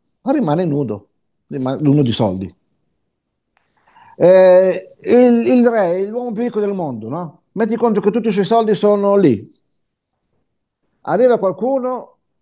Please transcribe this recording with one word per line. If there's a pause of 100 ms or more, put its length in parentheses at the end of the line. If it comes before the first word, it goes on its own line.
(220)
Ma
rimane
nudo, (400)
rimane
nudo
di
soldi. (1600)
Eh,
il,
il
re,
l'uomo
più
ricco
del
mondo,
no? (100)
Metti
conto
che
tutti
i
suoi
soldi
sono
lì. (1500)
Arriva
qualcuno (240)